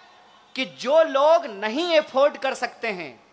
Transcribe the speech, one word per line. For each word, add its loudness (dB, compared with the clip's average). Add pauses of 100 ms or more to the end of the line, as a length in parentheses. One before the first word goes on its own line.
(540)
कि -4
जो 2
लोग 2
नहीं -2
afford 0
कर -4
सकते -8
हैं -12